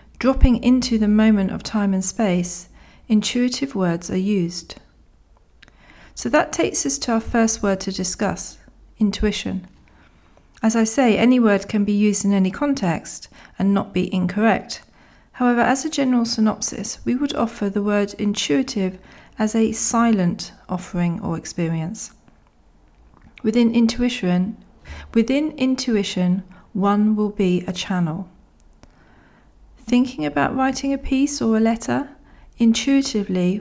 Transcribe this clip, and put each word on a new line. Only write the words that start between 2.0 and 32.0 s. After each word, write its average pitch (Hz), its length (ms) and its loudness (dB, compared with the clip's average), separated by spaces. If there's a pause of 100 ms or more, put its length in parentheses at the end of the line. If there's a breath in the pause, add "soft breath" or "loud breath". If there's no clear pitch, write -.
space, 180 640 -2 (380 soft breath)
intuitive 247 640 0
words 175 380 -2
are 185 60 0
used. 185 580 -2 (1400 soft breath)
So - 140 -8
that 277 240 2
takes - 340 -2
us 269 120 -4
to - 160 -4
our 226 80 0
first 226 420 0
word 196 160 0
to 190 140 -6
discuss, 180 640 -6 (400)
intuition. 196 680 -2 (960 soft breath)
As 226 140 2
I 226 80 2
say, 220 340 2
any 254 220 4
word 202 300 2
can 208 160 0
be 208 80 0
used 208 320 2
in 202 80 2
any 190 180 2
context - 760 -4 (280 loud breath)
and 196 160 0
not 196 200 -2
be 180 200 -2
incorrect. 185 680 -2 (500 soft breath)
However, 240 300 0
as 269 240 0
a 311 40 -4
general 254 360 0
synopsis, - 800 -2
we 240 100 0
would 285 200 -2
offer 220 340 -2
the 202 120 -2
word 202 340 0
intuitive 208 840 -2 (380 loud breath)
as 214 180 -2
a 220 160 2
silent 220 800 0 (160)
offering 175 540 -4
or 165 160 -4
experience. 165 720 -6 (1300)
Within 226 320 4
intuition, 226 880 0 (520 loud breath)
within 262 380 0
intuition, 196 920 0 (300 loud breath)
one 208 420 2
will 208 140 0
be 180 360 0
a 185 60 -6
channel. 175 580 -4 (1500 soft breath)
Thinking 254 480 0
about 285 280 -2
writing 269 380 -2
a 269 60 -2
piece 277 440 -2
or 226 140 2
a 220 60 2
letter, 233 480 -2 (480 soft breath)